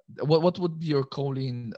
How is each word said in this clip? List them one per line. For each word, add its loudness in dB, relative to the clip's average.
what, 4
what 2
would -4
be -6
your 2
choline, -4